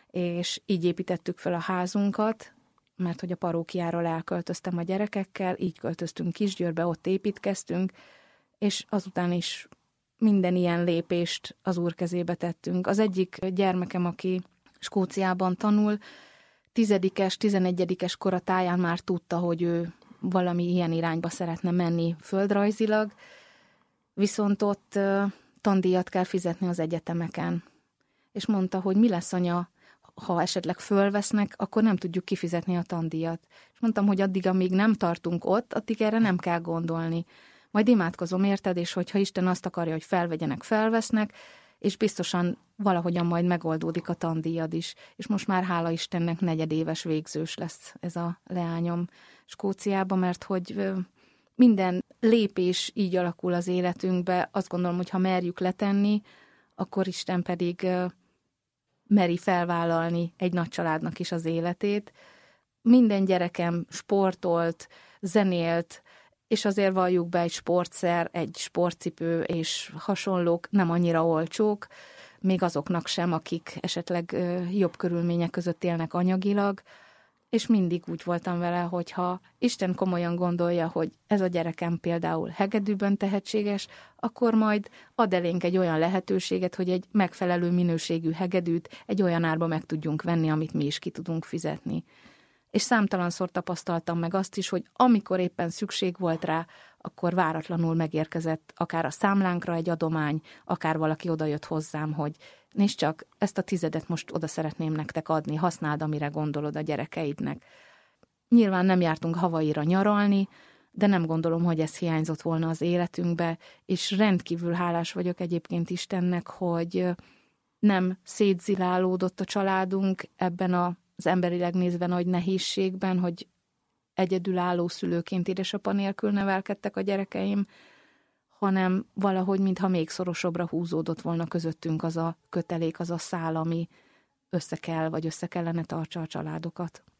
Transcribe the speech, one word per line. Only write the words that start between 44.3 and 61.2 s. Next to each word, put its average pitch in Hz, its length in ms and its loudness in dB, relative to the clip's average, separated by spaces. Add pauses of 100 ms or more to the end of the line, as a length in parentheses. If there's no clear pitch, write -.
is. 165 200 -6 (220)
És - 120 -14
most 202 200 -2
már, 185 160 2
hála 170 260 0
Istennek, 165 500 -2
negyedéves 160 640 0
végzős 156 520 -4
lesz - 440 -10
ez 175 160 -6
a 170 280 -4
leányom 170 600 -2 (400)
Skóciába, 196 720 -2
mert 185 280 0
hogy, 185 340 -4
ö, 190 200 -2 (580)
minden 190 480 6 (160)
lépés 202 760 2
így 185 220 0
alakul 180 380 0
az 175 140 0
életünkbe. 180 840 0
Azt 190 160 -4
gondolom, 175 280 -2
hogy 180 140 -2
ha 190 80 -4
merjük 180 420 0
letenni, 202 640 2 (540)
akkor 185 320 -2
Isten 180 340 -4
pedig, 175 420 -2
ö, 180 220 0 (1040)
meri 175 300 4
felvállalni 170 1000 0
egy 180 160 0
nagy 175 160 0
családnak 160 500 -2
is 180 120 -6